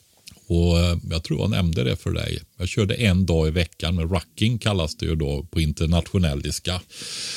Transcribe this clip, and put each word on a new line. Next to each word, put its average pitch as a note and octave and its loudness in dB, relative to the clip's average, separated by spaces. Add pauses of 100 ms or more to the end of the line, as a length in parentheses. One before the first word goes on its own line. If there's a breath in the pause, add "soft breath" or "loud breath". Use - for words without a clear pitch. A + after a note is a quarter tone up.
(460)
Och, E2+ 4
eh, F2 2 (140)
jag D#2+ -4
tror - -2
jag F#2+ 0
nämnde F2+ 0
det A#2+ -2
för - -6
dig. - -4 (200)
Jag F2+ -4
körde G#2+ 0
en F#2+ 4
dag D#2+ 4
i - 0
veckan E2 -2
med E2 0
rucking, G#2+ 0
kallas G2+ -2
det E2 -6
ju D#2+ 0
då D2 -2
på E2 -2
internationelliska. D#2+ 0 (640 loud breath)